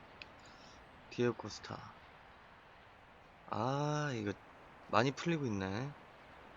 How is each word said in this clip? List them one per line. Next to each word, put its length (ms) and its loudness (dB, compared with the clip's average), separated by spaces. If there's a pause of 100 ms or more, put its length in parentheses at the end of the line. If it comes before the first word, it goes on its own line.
(1080)
디에고 260 4
코스타. 600 -8 (1500)
아, 680 2
이거 180 2 (540)
많이 240 10
풀리고 360 2
있네, 460 2 (640)